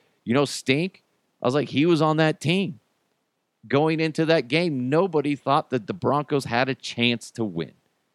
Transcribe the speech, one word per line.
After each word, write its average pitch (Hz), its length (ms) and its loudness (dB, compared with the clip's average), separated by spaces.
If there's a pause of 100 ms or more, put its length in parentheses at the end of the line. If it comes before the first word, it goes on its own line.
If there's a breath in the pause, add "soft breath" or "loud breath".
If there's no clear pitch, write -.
(240)
"You 117 100 -2
know, 143 120 2
Stink?" - 580 -4 (380)
I - 60 0
was 127 60 0
like, 147 160 0
"He 147 160 2
was 170 160 4
on 156 160 2
that 156 220 2
team." 170 400 -2 (880)
Going 151 320 2
into 160 260 0
that 151 220 2
game, 143 420 0
nobody 151 460 0
thought 139 340 0
that 113 180 -4
the 110 60 -4
Broncos 139 520 -2
had 131 240 0
a 135 60 -2
chance - 560 -2
to 117 120 -4
win. 82 300 -4 (420)